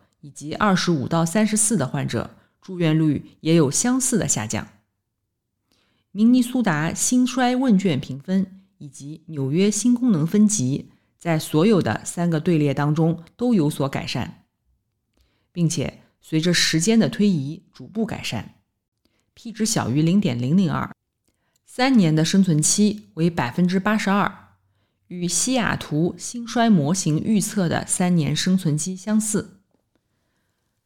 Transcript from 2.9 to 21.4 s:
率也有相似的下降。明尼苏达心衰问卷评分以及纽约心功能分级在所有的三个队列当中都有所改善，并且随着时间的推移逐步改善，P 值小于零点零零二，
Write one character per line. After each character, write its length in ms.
率 320
也 140
有 160
相 280
似 200
的 100
下 180
降。 200
明 240
尼 80
苏 180
达 320
心 340
衰 300
问 220
卷 200
评 200
分 460
以 120
及 400
纽 240
约 180
心 240
功 180
能 140
分 200
级 440
在 220
所 260
有 160
的 240
三 240
个 100
队 200
列 160
当 200
中 280
都 180
有 160
所 180
改 180
善， 360
并 160
且 360
随 180
着 140
时 260
间 200
的 100
推 180
移 360
逐 140
步 180
改 180
善， 340
P 180
值 140
小 240
于 140
零 180
点 180
零 160
零 160
二， 240